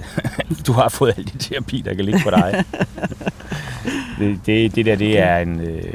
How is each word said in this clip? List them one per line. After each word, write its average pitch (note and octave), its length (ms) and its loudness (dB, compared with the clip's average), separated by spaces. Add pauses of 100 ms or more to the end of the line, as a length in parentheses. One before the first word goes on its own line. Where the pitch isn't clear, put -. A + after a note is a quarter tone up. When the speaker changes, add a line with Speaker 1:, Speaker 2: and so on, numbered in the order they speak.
(280)
Speaker 1:
<laughs> - 400 -4
du B2+ 60 4
har A2+ 160 4
fået A#2+ 280 4
al F#2 60 -6
din - 160 -10
terapi, C3+ 460 -6
der G2+ 80 -4
kan G2 120 0
ligge C#3+ 180 4
på A#2+ 60 0
dig." C3+ 340 4
Speaker 2:
<laughs> - 0 - (1600)
Speaker 1:
Det, G2+ 260 0
det, A2 300 4
det A2+ 100 2
der, G#2+ 100 4
det G#2 140 2
Speaker 2:
Okay. G2+ 180 6
Speaker 1:
er F2 120 4
en, E2+ 220 -2
øh, E2 220 -4 (120)